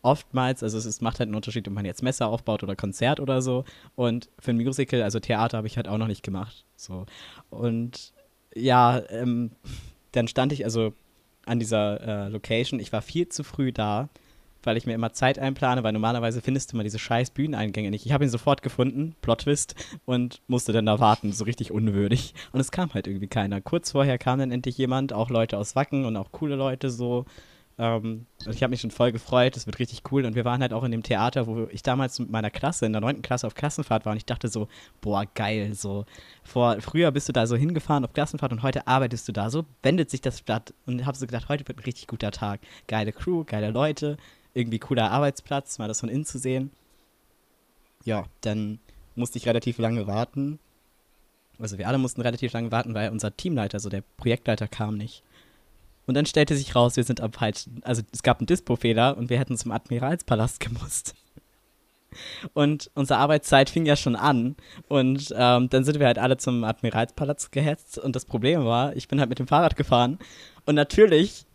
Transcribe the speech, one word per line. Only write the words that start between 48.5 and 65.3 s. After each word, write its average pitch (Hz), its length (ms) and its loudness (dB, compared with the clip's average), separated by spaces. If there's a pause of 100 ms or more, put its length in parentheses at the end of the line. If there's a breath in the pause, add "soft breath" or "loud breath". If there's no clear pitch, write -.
musste 120 240 -4
ich - 80 -6
relativ 117 320 0
lange 113 300 0
warten. 139 500 -2 (1000)
Also 101 180 -8
wir 92 80 -6
alle 135 120 0
mussten 127 220 -2
relativ 120 320 -2
lange 117 200 -4
warten, 113 200 -2
weil 104 180 -2
unser 107 260 -4
Teamleiter, 113 420 -2
so 101 100 -6
der 98 140 -4 (140)
Projektleiter, 113 500 0
kam 107 300 -4
nicht. 104 260 -8 (840 soft breath)
Und 127 80 0
dann 147 120 4
stellte 151 300 4
sich 139 180 -4
raus, 120 220 6
wir 123 80 2
sind 123 160 -2
am 110 120 -4
falschen, 113 520 -4
also 117 180 0 (100)
es - 120 -10
gab 123 160 6
einen 113 80 -2
Dispo-Fehler 120 680 4
und 120 140 -4
wir 123 80 4
hätten 127 180 -2
zum 117 140 -6
Admiralspalast 120 880 0
gemusst. - 560 -6 (1400 loud breath)
Und 147 400 2
unsere 135 260 2
Arbeitszeit 143 500 6
fing 165 160 0
ja 147 80 6
schon 120 220 2
an 131 400 2 (320 loud breath)
und, 135 480 2